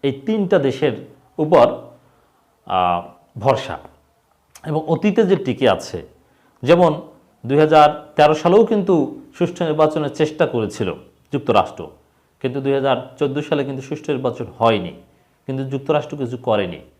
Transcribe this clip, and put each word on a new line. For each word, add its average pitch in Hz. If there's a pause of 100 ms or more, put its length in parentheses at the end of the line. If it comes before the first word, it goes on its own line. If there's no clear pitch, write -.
এই 139
তিনটা 202
দেশের 135 (300)
উপর, 151 (960)
আহ, 90 (360)
ভরসা 110 (880)
এবং 156
অতীতে 196
যে 185
টিকে 131
আছে, - (560)
যেমন 165 (440)
দুই 139
হাজার 151
তেরো 151
সালেও 185
কিন্তু 185 (160)
সুষ্ঠু 175
নির্বাচনের 151
চেষ্টা 156
করেছিল 107 (400)
যুক্তরাষ্ট্র, 101 (540)
কিন্তু 135
দুই 139
হাজার 135 (220)
চোদ্দো 143
সালে 147
কিন্তু 135
সুষ্ঠু 151
নির্বাচন 127 (140)
হয়নি। 107 (520)
কিন্তু 135
যুক্তরাষ্ট্র 143
কিছু 127
করেনি। 98 (200)